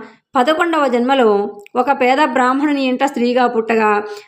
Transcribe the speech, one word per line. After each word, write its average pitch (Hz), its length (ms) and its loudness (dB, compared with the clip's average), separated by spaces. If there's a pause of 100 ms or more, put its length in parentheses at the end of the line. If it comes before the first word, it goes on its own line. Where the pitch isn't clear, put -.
(360)
పదకొండవ 311 520 0
జన్మలో 233 760 0 (140)
ఒక 247 160 0
పేద 262 320 2
బ్రాహ్మణుని 269 600 0
ఇంట 254 200 -2
స్త్రీగా 247 440 0
పుట్టగా, 220 560 0 (240)